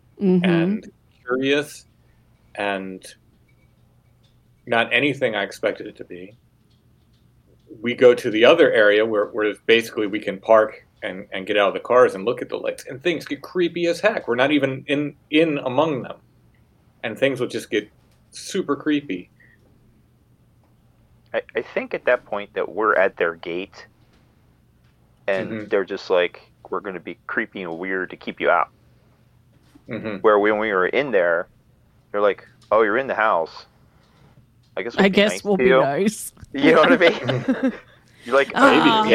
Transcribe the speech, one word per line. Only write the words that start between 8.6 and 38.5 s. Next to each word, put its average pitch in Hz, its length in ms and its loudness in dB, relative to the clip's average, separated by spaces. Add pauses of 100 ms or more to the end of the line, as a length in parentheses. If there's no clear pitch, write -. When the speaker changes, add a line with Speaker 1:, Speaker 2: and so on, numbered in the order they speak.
Speaker 2:
area 107 320 4
where, 107 220 0
where 107 260 -2 (140)
basically 113 400 2
we 104 140 -6
can 98 180 -8
park 110 480 2 (160)
and, 98 300 -10
and 95 160 -8
get 104 80 -2
out 101 120 4
of 90 60 -2
the 90 60 -6
cars 117 340 4
and 95 100 -10
look 123 180 -4
at - 60 -10
the - 80 -8
lights, - 320 -8
and 135 140 -14
things 175 240 -4
get 139 160 -10
creepy 170 460 -4
as 165 100 -2
heck. 214 300 -2
We're 117 80 -2
not 139 160 2
even 135 340 -2
in, 143 300 -4 (140)
in 151 280 2
among 131 440 -2
them. - 160 -14 (840)
And 110 160 -8
things 135 220 -2
will 120 80 -2
just - 200 -8
get 107 220 -4 (400)
super - 460 -6
creepy. 143 540 -6 (2000)
Speaker 3:
I, 113 100 -6 (140)
I 123 60 -2
think - 320 -8
at - 100 -12
that 123 200 0
point 104 300 -10
that 92 140 -4
we're 107 260 0
at 95 220 0
their 85 180 -2
gate, 85 520 -12 (1400)
and 95 240 -4
Speaker 2:
Mm-hmm. 107 180 -10
Speaker 3:
they're 101 160 0
just - 260 -10
like, 90 300 0 (300)
"We're 95 100 -6
gonna 92 200 -10
be - 260 -14
creepy 107 360 -8
and 82 160 -8
weird 92 320 -6
to 90 60 -16
keep - 240 -14
you 76 100 0
out." 87 180 0 (1200)
Speaker 2:
Mm-hmm. 107 300 -10
Speaker 3:
Where 104 200 4
when 104 200 2
we 110 140 -2
were 92 140 2
in 135 240 -2
there, 87 380 0 (640)
they're 104 80 -2
like, 101 260 0 (240)
"Oh, 110 120 4
you're 107 160 2
in 135 80 -4
the 101 80 -4
house. 101 520 -2 (1120)
I 95 60 -6
guess 117 140 -10
we'll 196 80 4
Speaker 1:
I 196 40 4
Speaker 3:
be 185 60 0
Speaker 1:
guess 208 180 4
Speaker 3:
nice 190 120 -8
Speaker 1:
we'll 202 140 2
Speaker 3:
to 127 60 0
Speaker 1:
be 127 60 4
Speaker 3:
you." 131 100 6
Speaker 1:
nice. 151 520 -2 (200)
Speaker 3:
You 147 220 4
know 165 80 6
what 170 100 4
I 165 40 6 (640)
mean? 262 180 -2
Speaker 1:
<laughs> - 460 -20
Speaker 3:
You're 233 100 -2
like, - 200 2